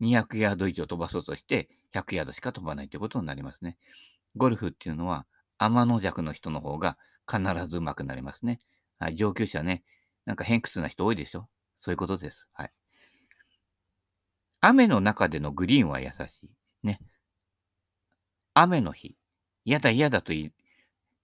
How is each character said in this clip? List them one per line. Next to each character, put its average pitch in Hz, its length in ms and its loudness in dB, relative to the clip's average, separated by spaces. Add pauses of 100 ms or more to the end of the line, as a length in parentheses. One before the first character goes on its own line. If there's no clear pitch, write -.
二 117 140 4
百 110 240 0
ヤ 101 160 2
ー - 20 -8
ド 95 120 0
以 82 40 -2
上 78 140 -6
飛 87 120 -6
ば 82 120 -4
そ 90 80 -4
う 78 60 -8
と 73 120 -8
し - 60 -14
て、 117 260 -2 (240)
百 - 220 -6
ヤ 82 80 -2
ー 69 40 -6
ド 65 60 -12
し - 80 -16
か 127 120 -6
飛 92 140 -12
ば 78 80 -6
な 71 80 -10
い 69 60 -12
と - 80 -14
い - 20 -8
う - 20 -8
こ 107 80 -6
と 127 120 -6
に 82 60 -6
な 69 80 -8
り 69 80 -12
ま 69 120 -12
す - 100 -16
ね。 85 120 -10 (600)
ゴ 123 140 2
ル 110 60 -2
フ 98 120 -4
っ 73 40 -8
て - 160 -14
い 80 40 -4
う 76 40 -6
の 85 100 -6
は、 78 200 -4 (320)
天 117 280 4
の 117 140 2
弱 92 220 -4
の 78 100 -4
人 - 180 -10
の 73 100 -6
方 73 180 -6
が 78 200 -2 (320)
必 104 120 -2 (260)
ず 87 100 -6
上 78 160 -4
手 - 0 -
く - 100 -8
な 67 100 -8
り 64 80 -10
ま 69 120 -12
す - 100 -14
ね。 120 160 -4 (380)
は 80 120 -4
い。 80 60 -8
上 101 160 0
級 110 140 -2
者 76 160 -6
ね、 87 220 -4 (420)
な 98 80 -4
ん - 20 -12
か 92 80 -6
偏 113 160 2
屈 - 200 -8
な 76 80 -4
人 - 180 -2
多 113 60 2
い 101 40 -2
で 73 80 -8
し - 120 -18
ょ？ 104 120 -12 (280)
そ - 140 -8
う - 20 0
い - 20 0
う - 20 -8
こ 95 120 -4
と 95 100 -2
で 76 140 -12
す。 - 200 -20
は - 120 -12
い。 - 80 -14 (1900)
雨 240 280 8
の 107 120 6
中 98 280 4
で 76 100 -2
の 73 140 -2
グ 90 140 -2
リ 131 140 6
ー 95 60 6
ン - 20 0
は 67 120 -4
優 65 100 -8 (180)
し - 140 -20
い。 - 140 -20 (260)
ね。 104 180 -4 (1500)
雨 170 280 6
の 82 120 -2
日、 - 240 -16 (480)
「や 143 140 2
だ、 131 140 2
や 143 180 4
だ」 104 120 2
と - 100 -6
言 78 140 -4
い、 78 60 -14 (720)